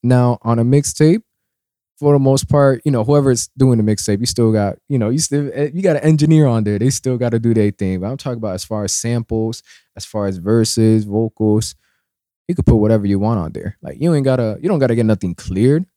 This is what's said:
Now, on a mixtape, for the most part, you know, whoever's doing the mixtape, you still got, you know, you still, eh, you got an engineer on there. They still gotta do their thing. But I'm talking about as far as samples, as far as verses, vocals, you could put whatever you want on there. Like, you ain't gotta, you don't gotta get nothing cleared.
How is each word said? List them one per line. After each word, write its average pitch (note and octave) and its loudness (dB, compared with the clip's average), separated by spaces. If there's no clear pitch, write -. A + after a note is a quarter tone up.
Now, B2 2
on A#2 0
a A#2 2
mixtape, D3+ 2
for C#3+ 2
the C#3+ 4
most C3+ 2
part, C#3 2
you D3+ 0
know, A#2 0
whoever's C3+ 0
doing C3 4
the G#2+ 0
mixtape, G#2 -2
you B2+ -4
still A2+ 0
got, G2+ -2
you C#3 -2
know, A2 -2
you C3+ -2
still, C#3+ -4
eh, C#3+ -4
you F3 -6
got E3+ 0
an - -6
engineer D#3 4
on A2+ 2
there. G#2 -2
They B2 2
still B2+ -4
gotta A#2 -2
do A#2 0
their G#2+ 2
thing. F#2+ -4
But F#2 -6
I'm B2+ -8
talking B2+ -8
about G#2 -8
as F#2+ -10
far G#2+ -8
as G2+ -6
samples, A2+ -4
as G#2 -16
far G#2 -6
as F#2+ -4
verses, A2 2
vocals, G#2+ -2
you F3 -4
could - -2
put A#2 6
whatever G#2+ 2
you G2 0
want G#2+ -2
on D#2+ -8
there. - -12
Like, - -14
you E3 0
ain't C#3 0
gotta, B2 0
you F3 -4
don't F3 0
gotta A#2+ 2
get A#2 2
nothing F#2+ 0
cleared. C3 0